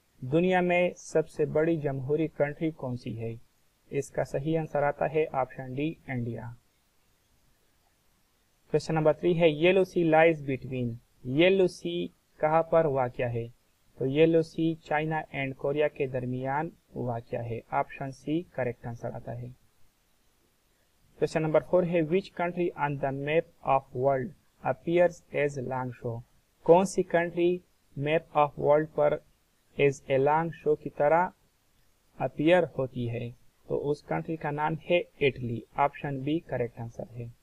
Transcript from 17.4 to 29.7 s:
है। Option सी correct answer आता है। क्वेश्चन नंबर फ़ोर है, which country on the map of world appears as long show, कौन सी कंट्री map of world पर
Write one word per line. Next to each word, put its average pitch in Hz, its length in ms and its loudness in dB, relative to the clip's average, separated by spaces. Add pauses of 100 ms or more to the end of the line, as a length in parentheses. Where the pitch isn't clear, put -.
है। 117 200 -8 (140)
Option 139 360 -6
सी 151 300 -6 (140)
correct 120 320 -6
answer 117 260 -10
आता 120 200 -12
है। 120 160 -12 (1700)
क्वेश्चन 156 240 -2
नंबर 156 200 2
फ़ोर 180 220 2
है, 170 180 0
which 170 280 0 (100)
country 175 260 -2 (160)
on 147 160 -2
the 139 220 -4
map 151 260 0 (220)
of 135 280 0
world 135 360 0 (320)
appears 170 560 2 (160)
as 143 260 -2
long 127 300 -6
show, 117 280 -8 (460)
कौन 170 180 8
सी 190 180 -2
कंट्री 175 580 0 (360)
map 151 400 -2
of 147 220 2
world 147 300 4 (100)
पर 147 180 2 (600)